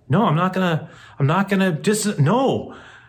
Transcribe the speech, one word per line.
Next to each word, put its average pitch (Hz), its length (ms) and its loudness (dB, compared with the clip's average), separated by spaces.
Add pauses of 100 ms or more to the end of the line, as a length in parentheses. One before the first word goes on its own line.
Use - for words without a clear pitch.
No, 214 160 2
I'm 156 120 2
not 180 160 0
gonna, 180 380 -2 (280)
I'm 139 80 0
not 185 220 0
gonna 190 240 0
dis-, 208 460 -2
no, 180 560 0 (340)